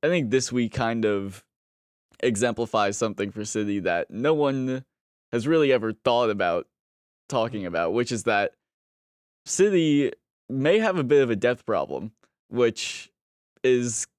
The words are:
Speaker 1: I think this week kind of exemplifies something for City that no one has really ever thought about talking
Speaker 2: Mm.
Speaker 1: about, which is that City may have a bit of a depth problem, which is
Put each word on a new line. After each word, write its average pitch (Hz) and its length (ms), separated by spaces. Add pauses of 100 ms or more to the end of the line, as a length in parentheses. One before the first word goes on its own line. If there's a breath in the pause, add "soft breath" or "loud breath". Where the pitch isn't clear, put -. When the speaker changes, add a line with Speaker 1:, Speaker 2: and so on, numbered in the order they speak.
Speaker 1:
I 147 40
think 165 220
this 127 220
week 123 220
kind 113 320
of 98 380 (760)
exemplifies 110 760
something 104 340
for 107 120
City 104 360
that 87 320
no 131 220
one 135 520 (480)
has 117 140
really 151 260
ever 110 180
thought 120 380
about 90 380 (600)
talking 113 360
Speaker 2:
Mm. 90 40
Speaker 1:
about, 85 260
which 120 200
is 107 100
that 104 300 (920)
City 165 680 (360)
may 147 320
have 208 180
a 156 60
bit 139 180
of 127 80
a 117 60
depth 120 300
problem, 82 480 (340)
which - 640 (520)
is 120 440 (120)